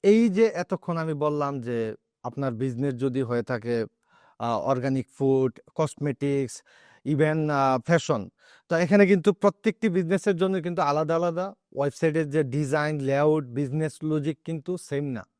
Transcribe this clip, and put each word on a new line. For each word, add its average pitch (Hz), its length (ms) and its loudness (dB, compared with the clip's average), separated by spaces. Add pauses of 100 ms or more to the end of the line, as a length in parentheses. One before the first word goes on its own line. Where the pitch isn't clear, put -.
(100)
এই 226 120 6 (140)
যে 226 100 6 (160)
এতক্ষণ 175 420 -4
আমি 160 100 -4 (100)
বললাম 147 280 0 (140)
যে 120 120 -2 (500)
আপনার 131 240 -4 (100)
বিজনেস 131 320 -4 (100)
যদি 135 240 -2
হয়ে 120 220 -2
থাকে, 120 260 -4 (720)
আহ, 117 120 0 (120)
অর্গানিক 131 360 0 (100)
ফুড, 135 360 2 (260)
কসমেটিক্স, 143 760 -4 (580)
even, 156 260 2 (120)
আহ, 135 260 2 (120)
ফ্যাশন, 151 340 0 (460)
তো 170 60 -2 (100)
এখানে 202 280 8
কিন্তু 190 180 4 (120)
প্রত্যেকটি 208 440 0 (100)
বিজনেসের 185 460 0
জন্য 190 120 0 (120)
কিন্তু 175 140 -4 (100)
আলাদা 156 300 0
আলাদা 175 260 -2 (320)
ওয়েবসাইটের 151 560 0
যে 156 80 2 (140)
ডিজাইন, 151 380 0 (140)
লেআউট, 151 360 2 (140)
বিজনেস 147 360 -2 (160)
লজিক 151 260 -2 (120)
কিন্তু 165 240 -6 (160)
সেম 143 160 -4 (120)
না। 98 80 -10 (160)